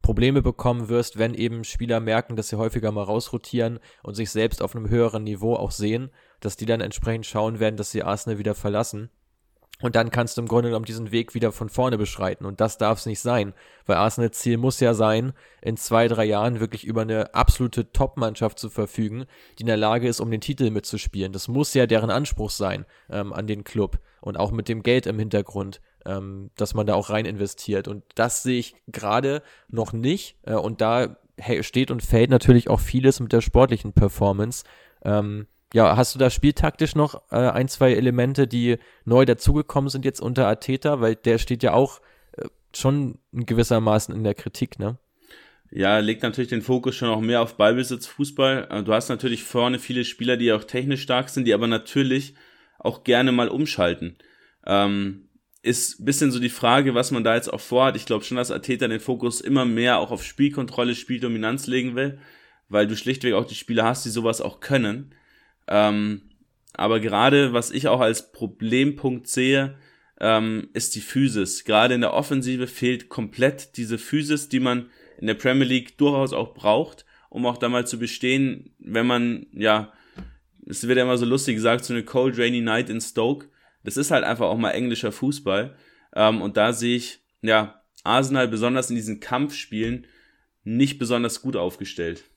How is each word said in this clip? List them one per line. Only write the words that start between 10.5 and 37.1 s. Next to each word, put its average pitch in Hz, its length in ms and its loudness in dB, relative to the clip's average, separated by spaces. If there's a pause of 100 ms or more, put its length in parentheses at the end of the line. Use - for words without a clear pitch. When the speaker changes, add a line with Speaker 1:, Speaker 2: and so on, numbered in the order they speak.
Speaker 1:
genommen 110 160 -4
diesen 113 260 -10
Weg 113 220 -2
wieder 113 180 0
von 110 160 -8
vorne 127 300 0
beschreiten. 95 480 -4
Und 98 160 -4
das 110 160 -2
darf's 110 260 0
nicht 110 160 -6
sein, 113 320 -2 (320)
weil 95 120 2
Arsenals 113 420 0
Ziel 117 180 0
muss 120 240 0
ja 117 140 4
sein, 110 400 2 (260)
in 113 160 -4
zwei, 117 320 2
drei 113 160 2
Jahren 107 360 0
wirklich 110 260 -6
über 113 160 -2
eine 110 320 -2
absolute 123 580 0
Top-Mannschaft 117 680 -2
zu 110 120 -10
verfügen, 110 560 -4 (320)
die 113 60 -10
in - 20 -2
der 113 100 2
Lage 117 320 2
ist, 120 120 -2
um 113 100 -4
den 110 100 -2
Titel 135 300 -2
mitzuspielen. 98 640 -6
Das 98 160 -8
muss 143 260 0
ja 127 120 4
deren 113 220 2
Anspruch 107 400 -2
sein, 98 380 -6 (240)
ähm, 101 240 -6
an 104 120 -8
den 104 180 -6
Club - 340 -2 (240)
und 98 160 -8
auch 101 120 0
mit 110 200 -4
dem 110 120 -4
Geld 123 240 2
im 107 120 -4
Hintergrund, 101 640 -4 (240)
ähm, 98 500 -10
dass - 160 -4
man 104 140 0
da 107 80 0
auch 101 160 -2
rein 107 160 -2
investiert. 101 600 -4
Und 104 160 -10 (120)
das 117 280 0
sehe 127 160 0
ich - 180 -8 (100)
gerade 127 560 -2 (260)
noch 113 240 -4
nicht. 127 520 -4
Äh, 110 100 -4
und 107 260 -2
da 117 380 0 (200)
he-, 113 240 -2
steht - 280 -2
und 123 120 -4
fällt 117 280 4
natürlich 123 400 8
auch 110 100 4
vieles 131 400 4
mit 117 120 -2
der 117 100 4
sportlichen 120 500 2
Performance. 101 720 2 (400)
Ähm, 104 440 -2 (260)
ja, 107 220 8
hast 123 180 2
du - 60 -2
da 127 100 6
spieltaktisch - 640 2
noch, 151 280 0 (100)